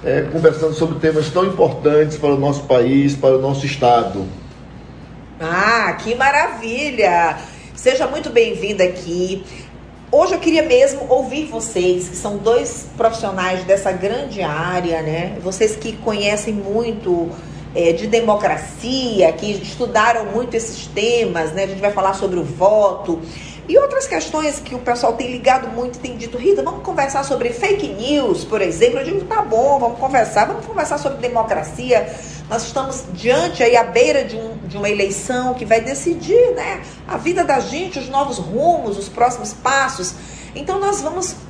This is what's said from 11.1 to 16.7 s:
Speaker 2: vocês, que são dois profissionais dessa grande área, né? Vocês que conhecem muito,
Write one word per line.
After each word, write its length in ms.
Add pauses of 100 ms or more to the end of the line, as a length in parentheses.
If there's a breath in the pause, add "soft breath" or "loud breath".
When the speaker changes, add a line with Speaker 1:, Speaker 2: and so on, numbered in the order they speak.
Speaker 2:
vocês, 640
que 60
são 220
dois 500 (100)
profissionais 680
dessa 280
grande 500
área, 600
né? 420
Vocês 320
que 180
conhecem 600
muito, 760 (460 loud breath)